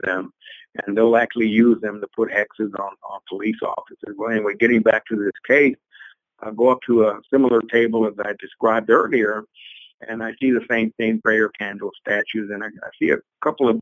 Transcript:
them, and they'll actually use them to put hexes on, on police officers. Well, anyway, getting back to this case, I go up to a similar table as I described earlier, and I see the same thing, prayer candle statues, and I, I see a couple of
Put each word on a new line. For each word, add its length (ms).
them, 300
and 100
they'll 200
actually 320
use 340
them 180
to 160
put 140
hexes 500
on, 120
on 200
police 340
officers. 540
Well, 140
anyway, 280
getting 220
back 260
to 100
this 160
case, 300
I 120
go 180
up 160
to 180
a 160
similar 300
table 460
as 120
I 220
described 480
earlier, 560
and 160
I 160
see 100
the 200
same 220
thing, 280
prayer 300
candle 400
statues, 500
and 140
I, 40
I 300
see 120
a 80
couple 260
of 140